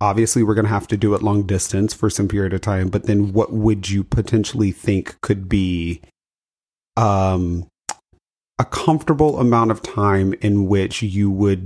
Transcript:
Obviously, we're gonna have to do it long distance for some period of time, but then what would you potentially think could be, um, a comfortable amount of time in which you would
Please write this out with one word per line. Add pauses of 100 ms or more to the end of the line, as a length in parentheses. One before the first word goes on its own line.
Obviously,
we're
gonna
have
to
do
it
long
distance
for
some
period
of
time,
but
then
what
would
you
potentially
think
could
be, (960)
um, (920)
a
comfortable
amount
of
time
in
which
you
would